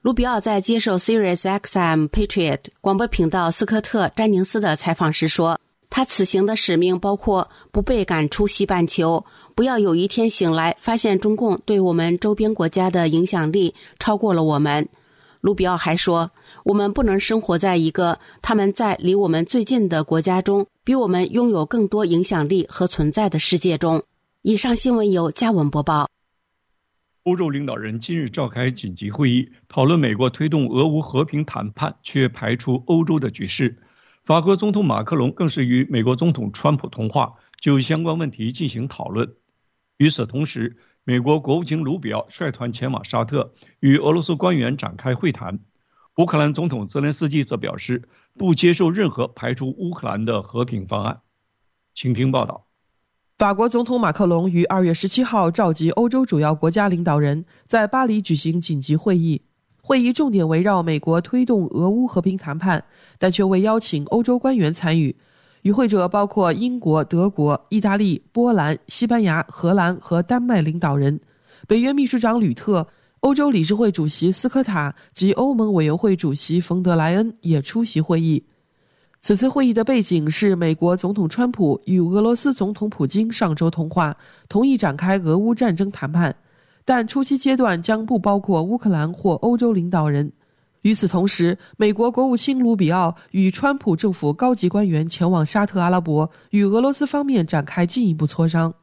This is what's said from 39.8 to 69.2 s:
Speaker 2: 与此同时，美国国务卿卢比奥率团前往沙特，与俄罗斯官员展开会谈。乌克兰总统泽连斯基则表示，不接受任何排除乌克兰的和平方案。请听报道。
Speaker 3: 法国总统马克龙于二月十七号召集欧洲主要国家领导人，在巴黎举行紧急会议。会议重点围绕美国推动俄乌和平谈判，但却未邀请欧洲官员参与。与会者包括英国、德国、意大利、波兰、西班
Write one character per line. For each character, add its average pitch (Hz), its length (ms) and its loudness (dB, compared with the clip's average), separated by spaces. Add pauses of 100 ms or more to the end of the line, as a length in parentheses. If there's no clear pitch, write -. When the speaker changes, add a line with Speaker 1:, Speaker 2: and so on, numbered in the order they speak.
Speaker 2:
与 147 120 4
此 123 160 -4
同 123 200 -6
时， 120 320 -8 (260)
美 123 160 0
国 143 180 2
国 139 200 -2
务 175 80 -4
卿 156 180 -4
卢 147 160 -4
比 113 140 -6
奥 107 160 -6
率 160 200 -6
团 120 220 -8
前 123 180 -6
往 104 140 -6
沙 113 220 -4
特， 135 260 -4 (300)
与 135 160 6
俄 147 160 2
罗 175 80 0
斯 160 120 -4
官 180 220 0
员 127 220 -2
展 - 180 -8
开 127 180 -4
会 151 160 -2
谈。 98 300 -8 (600)
乌 175 60 2
克 170 120 -2
兰 147 160 2
总 156 160 -4
统 113 180 -6
泽 143 140 -4
连 143 100 -2
斯 156 160 -4
基 143 160 0
则 120 140 -4
表 95 180 -6
示， 120 320 -6 (300)
不 185 180 2
接 175 160 4
受 175 180 2
任 180 200 0
何 123 180 -4
排 - 260 -6
除 131 240 -6
乌 175 160 -6
克 139 140 -10
兰 104 160 -4
的 110 180 -2
和 117 220 -6
平 110 240 -6
方 104 160 -4
案。 120 160 -6 (760)
请 127 200 -4
听 135 180 0
报 131 140 0
道。 - 180 -14 (720)
Speaker 3:
法 202 160 2
国 220 160 0
总 240 160 0
统 247 160 -2
马 180 100 2
克 196 140 0
龙 175 240 2
于 170 140 2
二 185 200 0
月 175 80 2
十 170 160 -2
七 247 160 0
号 196 280 0
召 180 200 0
集 160 200 0
欧 240 180 0
洲 262 160 0
主 170 140 0
要 151 160 2
国 160 160 0
家 202 180 0
领 175 140 -2
导 151 160 2
人， 147 260 0 (220)
在 220 180 2
巴 262 180 0
黎 220 160 0
举 180 160 0
行 160 240 -2
紧 156 220 -4
急 147 140 0
会 185 200 0
议。 165 240 2 (400)
会 269 220 2
议 240 100 2
重 277 200 0
点 190 160 2
围 160 120 2
绕 190 220 2
美 165 180 -2
国 165 220 0
推 247 240 0
动 208 220 2
俄 170 200 0
乌 240 200 2
和 233 120 -2
平 196 160 0
谈 156 220 -8
判， 170 260 0 (360)
但 185 120 2
却 202 120 0
未 190 180 4
邀 220 180 2
请 156 260 -4
欧 233 180 0
洲 247 160 2
官 262 180 0
员 165 160 2
参 165 260 0
与。 147 160 0 (460)
与 196 100 2
会 233 160 2
者 190 200 2
包 202 180 0
括 190 260 0
英 247 280 -2
国、 156 240 2
德 175 260 2
国、 147 400 0
意 214 100 0
大 202 160 2
利、 202 240 0 (120)
波 240 200 2
兰、 156 240 2 (120)
西 - 180 -4
班 233 160 2